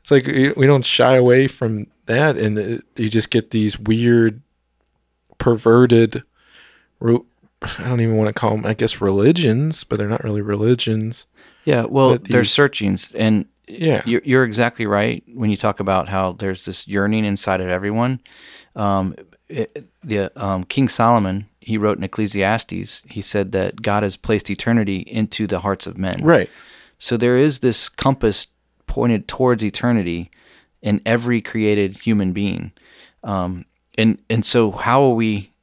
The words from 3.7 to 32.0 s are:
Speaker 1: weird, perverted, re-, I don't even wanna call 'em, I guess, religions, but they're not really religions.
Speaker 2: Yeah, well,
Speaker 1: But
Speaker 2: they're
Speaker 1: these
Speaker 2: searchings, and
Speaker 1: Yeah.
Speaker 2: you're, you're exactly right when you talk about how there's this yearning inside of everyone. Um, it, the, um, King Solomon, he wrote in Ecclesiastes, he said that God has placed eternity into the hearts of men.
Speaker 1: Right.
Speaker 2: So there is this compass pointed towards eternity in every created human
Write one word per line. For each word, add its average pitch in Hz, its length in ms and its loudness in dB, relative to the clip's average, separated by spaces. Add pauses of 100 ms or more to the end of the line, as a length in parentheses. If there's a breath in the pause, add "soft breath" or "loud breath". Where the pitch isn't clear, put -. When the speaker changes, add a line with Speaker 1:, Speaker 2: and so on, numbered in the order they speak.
Speaker 1:
weird, 113 600 2 (960)
perverted, 117 840 4 (760 soft breath)
re-, 117 200 0 (600)
I - 80 -12
don't 123 140 0
even 113 160 2
wanna 107 160 0
call 107 240 -2
'em, 107 80 -8
I 110 80 -2
guess, - 260 -2
religions, 127 880 2
but - 120 -4
they're 104 120 -4
not 113 160 -4
really 104 160 -2
religions. 110 880 -2 (360 soft breath)
Speaker 2:
Yeah, 127 220 2
well, 131 260 4
Speaker 1:
But 120 140 0
Speaker 2:
they're 127 160 2
Speaker 1:
these 107 100 0
Speaker 2:
searchings, 104 640 0
and 110 320 2 (220)
Speaker 1:
Yeah. 156 380 -2
Speaker 2:
you're, 117 200 0
you're 131 180 2
exactly 117 420 -2
right 104 380 -2 (100)
when 110 160 -2
you 101 80 0
talk 104 220 -2
about 95 300 -2
how 95 240 -2
there's 95 320 -6
this - 240 -8
yearning 104 340 0
inside 98 380 -2
of 90 80 -6
everyone. 110 500 -2 (560 loud breath)
Um, 98 400 -2 (320)
it, - 380 -8 (180)
the, 101 280 -4 (120)
um, 95 220 -4
King 135 240 0
Solomon, 107 560 2 (140)
he 110 200 -6
wrote 104 180 0
in - 60 -8
Ecclesiastes, 98 1080 -4
he 104 120 -10
said 98 320 -2
that 95 280 -4
God 104 220 0
has 101 120 -2
placed - 360 -4
eternity 101 460 0
into 107 500 -4
the 90 120 -2
hearts 95 280 -4
of 90 100 -12
men. 92 260 -4
Speaker 1:
Right. 151 260 4 (500 soft breath)
Speaker 2:
So - 180 -4
there 123 200 2
is 143 220 2
this - 300 0
compass - 580 -2 (380)
pointed 117 420 -2
towards 123 360 0
eternity 98 680 -2 (540 soft breath)
in 104 240 0
every 117 340 0
created 104 560 0
human 101 360 0